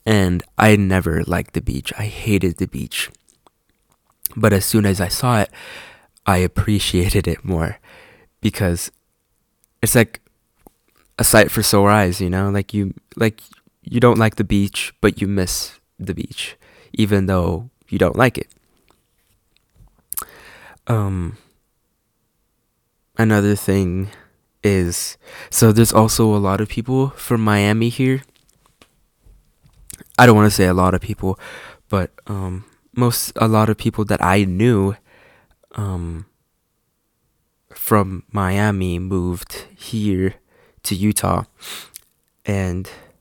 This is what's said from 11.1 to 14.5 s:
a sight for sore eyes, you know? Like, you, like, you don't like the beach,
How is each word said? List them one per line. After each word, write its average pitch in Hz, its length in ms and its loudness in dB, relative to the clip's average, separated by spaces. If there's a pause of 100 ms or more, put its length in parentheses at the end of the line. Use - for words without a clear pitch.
a 117 60 0
sight 107 260 4
for 110 120 -2
sore 101 280 4
eyes, 95 300 2
you 92 100 -2
know? 95 200 -2
Like, 98 240 -4
you, 98 200 -2 (220)
like, 113 240 -2 (420)
you - 180 -4
don't 120 180 6
like 110 180 2
the 110 80 -2
beach, - 560 -2